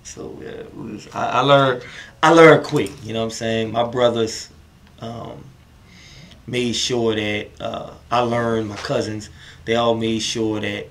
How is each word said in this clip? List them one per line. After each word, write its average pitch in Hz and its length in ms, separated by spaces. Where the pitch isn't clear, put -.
So, - 380
yeah, - 80
it - 260
was, - 380
I, 117 140
I 117 140
learned, 135 420
I 160 120
learned 160 320
quick, 131 260
you 110 100
know 113 80
what 113 40
I'm 113 60
saying? 113 400
My 117 120
brothers, 117 680
um, 117 420
made 123 280
sure 113 420
that, 104 320
uh, 107 320
I 123 80
learned, 117 500
my 101 60
cousins, 107 560
they 113 80
all 117 220
made 113 240
sure 110 420
that 104 300